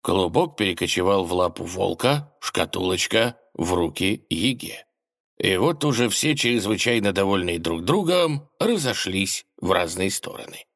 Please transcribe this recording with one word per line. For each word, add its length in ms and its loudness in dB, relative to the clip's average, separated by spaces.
Клубок 540 2
перекочевал 680 2
в 80 -4
лапу 320 0
волка, 760 0
шкатулочка — 960 0
в 200 -2
руки 540 -2
Яге. 560 -4
И 180 2
вот 280 0
уже 240 2
все, 280 0
чрезвычайно 760 0
довольные 460 0
друг 260 -4
другом, 640 0
разошлись 840 -2
в 160 0
разные 380 0
стороны. 640 -10